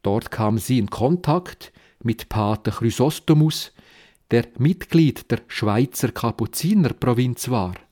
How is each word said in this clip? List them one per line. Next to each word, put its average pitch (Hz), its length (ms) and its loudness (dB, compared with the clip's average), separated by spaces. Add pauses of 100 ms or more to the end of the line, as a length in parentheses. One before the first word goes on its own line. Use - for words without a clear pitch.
Dort 101 300 -2
kam 110 260 0
sie 127 220 0
in 104 100 -2
Kontakt 175 800 -2 (320)
mit 117 240 -4
Pater 107 440 -2
Chrysostomus, 151 1000 2 (600)
der 117 160 2 (100)
Mitglied 160 720 0
der 117 160 -2
Schweizer 110 640 -2
Kapuzinerprovinz 123 1400 0
war. 98 280 -2 (160)